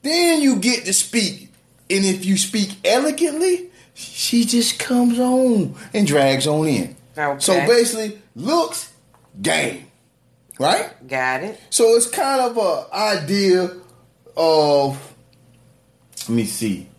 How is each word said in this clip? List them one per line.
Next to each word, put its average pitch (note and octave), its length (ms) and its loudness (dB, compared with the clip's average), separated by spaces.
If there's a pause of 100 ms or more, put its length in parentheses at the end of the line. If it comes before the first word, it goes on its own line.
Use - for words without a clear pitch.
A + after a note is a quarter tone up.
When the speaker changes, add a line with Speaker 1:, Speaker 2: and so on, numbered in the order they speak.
Speaker 1:
Then E4 380 2
you C4+ 160 4
get A3+ 300 -2
to F#3+ 80 -4
speak. - 560 -4 (400)
And G3 140 2
if F#3+ 200 -2
you F#3+ 140 2
speak G3+ 460 -4
elegantly, D#4 840 0 (240)
she - 500 -2
just A#3 340 0
comes B3 400 0
on B3 560 2 (180)
and G#3 140 2
drags C#3 400 2
on D3+ 200 0
in. G#2+ 300 -2 (200)
Speaker 2:
Okay. C#3+ 240 -4
Speaker 1:
So - 140 2 (120)
basically, A3 540 0 (140)
looks, C#4+ 580 -4 (480)
game. - 460 -4 (720)
Right? D3+ 480 -2
Speaker 2:
Got C3 380 -4
it. G#3+ 240 -12
Speaker 1:
So A3+ 280 4
it's A#3 120 0
kind C4+ 320 -2
of A#3+ 160 -2
a F3+ 380 -2
idea F#3 760 0 (680)
of, D3 800 2 (1080)
let - 80 -10
me A#2 140 0
see G2 440 -6 (100)